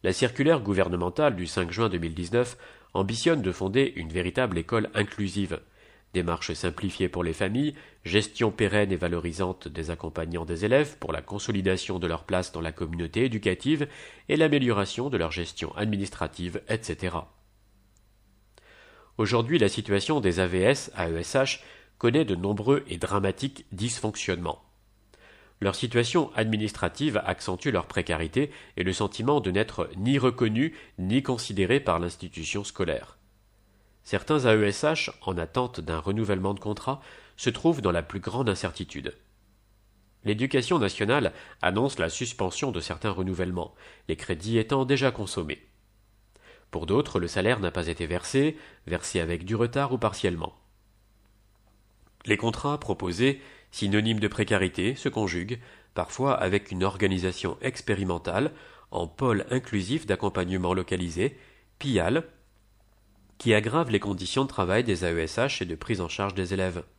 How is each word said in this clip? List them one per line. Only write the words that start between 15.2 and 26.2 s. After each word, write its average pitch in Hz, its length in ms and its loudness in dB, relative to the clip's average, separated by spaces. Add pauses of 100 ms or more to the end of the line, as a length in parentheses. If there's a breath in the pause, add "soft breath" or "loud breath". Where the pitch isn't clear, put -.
gestion 85 460 -6
administrative, 98 920 -2
et - 120 0
cetera. 85 540 -6 (1800 loud breath)
Aujourd'hui, 117 400 2
la 104 100 6
situation 107 520 0
des 95 200 2
A 92 60 4
V 90 140 0
S, 131 340 2
A 87 160 -2
E 82 80 -2
S - 160 -6
H 135 260 0 (380 loud breath)
connaît 151 260 4
de 101 100 0
nombreux 104 540 2
et 87 100 -6
dramatiques 98 720 -2
dysfonctionnements. 95 920 -4 (1000 loud breath)
Leur 98 120 2
situation 120 600 2